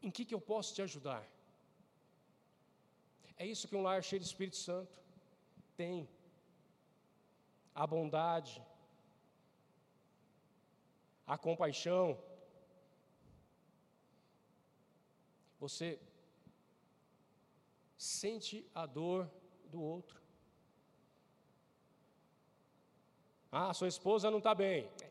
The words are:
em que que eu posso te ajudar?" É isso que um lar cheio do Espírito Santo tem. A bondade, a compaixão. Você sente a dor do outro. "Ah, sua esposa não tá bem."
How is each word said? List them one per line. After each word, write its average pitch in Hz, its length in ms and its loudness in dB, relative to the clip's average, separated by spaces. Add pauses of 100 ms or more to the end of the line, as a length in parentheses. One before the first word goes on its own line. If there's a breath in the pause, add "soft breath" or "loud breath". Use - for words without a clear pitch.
em 196 80 -4
que 240 160 -4
que 240 80 -4
eu 190 60 -2
posso 208 340 -2
te 196 80 0
ajudar?" 135 420 -4 (2000 loud breath)
É 175 100 -4
isso 220 220 -6
que 202 80 0
um 190 60 4
lar 190 200 4
cheio 196 180 -2
do 180 40 -6
Espírito 185 320 -4
Santo 180 420 -6 (760)
tem. 175 340 -4 (1700)
A 151 120 0
bondade, 156 760 0 (2750)
a 147 100 0
compaixão. 170 800 4 (3500)
Você 156 380 -4 (2000)
sente - 760 -4
a 165 120 -4
dor 165 440 0 (360)
do 165 160 -10
outro. 165 420 -8 (3250)
"Ah, 180 220 2
sua 185 160 2
esposa 202 420 4
não 214 100 4
tá 214 140 6
bem." 180 360 2 (200)